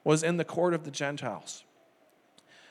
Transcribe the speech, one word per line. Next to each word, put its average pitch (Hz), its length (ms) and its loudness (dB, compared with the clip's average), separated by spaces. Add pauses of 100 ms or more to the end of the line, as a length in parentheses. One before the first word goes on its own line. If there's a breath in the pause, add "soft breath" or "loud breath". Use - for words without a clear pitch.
was 156 200 4
in 170 140 2
the 160 80 0
court 175 280 2
of 160 100 -2
the 151 60 -10
Gentiles. 139 760 -6 (1080 soft breath)